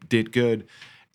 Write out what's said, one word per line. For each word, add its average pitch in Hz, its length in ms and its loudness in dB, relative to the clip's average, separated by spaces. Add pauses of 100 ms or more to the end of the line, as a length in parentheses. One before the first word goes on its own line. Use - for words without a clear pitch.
did 113 240 0
good. 117 360 0 (480)